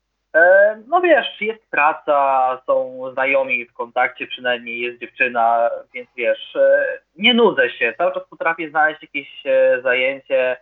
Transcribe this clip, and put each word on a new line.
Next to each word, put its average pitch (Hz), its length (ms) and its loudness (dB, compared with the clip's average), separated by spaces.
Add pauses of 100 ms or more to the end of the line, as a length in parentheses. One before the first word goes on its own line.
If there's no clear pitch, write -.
(340)
E, 196 540 4
no 349 120 2
wiesz, 311 400 0
jest 220 300 -8
praca, 139 960 0
są 131 360 -2 (100)
znajomi 131 540 -2
w - 60 -20
kontakcie, 123 540 -4
przynajmniej 120 540 -6
jest 120 200 -8
dziewczyna, 117 720 0 (240)
więc 123 220 -14
wiesz, 113 400 -4
e, 139 300 2 (300)
nie 226 180 0
nudzę 185 360 2
się, 117 280 -4
cały 180 160 -2
czas 185 160 -8
potrafię 165 400 -6
znaleźć 156 320 -2
jakieś, - 440 -14
e, 131 360 2
zajęcie, 127 800 -2